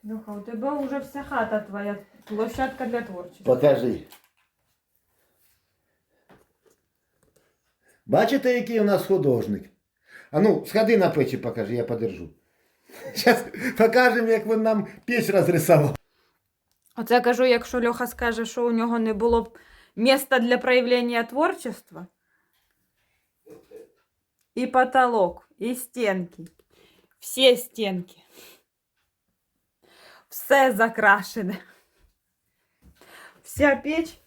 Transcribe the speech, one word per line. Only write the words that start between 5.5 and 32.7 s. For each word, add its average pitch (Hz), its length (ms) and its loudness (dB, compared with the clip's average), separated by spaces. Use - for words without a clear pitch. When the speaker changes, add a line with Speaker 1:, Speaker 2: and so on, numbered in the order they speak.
Speaker 2:
Бачите, 247 480 2
який 226 260 -2
у 208 40 4
нас 196 220 2
художник? 120 640 0
А 151 100 0
ну, 202 260 2
сходи 220 320 2
на 170 120 4
печі 131 260 0
покажи, 113 380 -6
я 120 100 -2
подержу. 98 440 -6
Щас - 300 2
покажемо, 233 500 4
як 220 180 0
він 220 160 0
нам 220 240 0
піч 240 260 -2
розрисував. 165 680 4
Speaker 1:
Оце 233 200 2
кажу, 240 240 2
якщо 240 360 2
Льоха 233 260 -2
скаже, 233 400 -4
що 240 200 -4
у 240 40 0
нього 233 280 0
не 220 140 0
було 233 300 0
б - 160 -16
міста 262 420 2
для 240 200 2
проявлення 240 640 0
творчества. 240 840 -6
І 247 120 -4
потолок, 247 840 0
і 233 160 -6
стінки. 190 680 -4
Всі 254 380 4
стінки. 190 600 -8
Все 262 440 2
закрашене. 202 840 0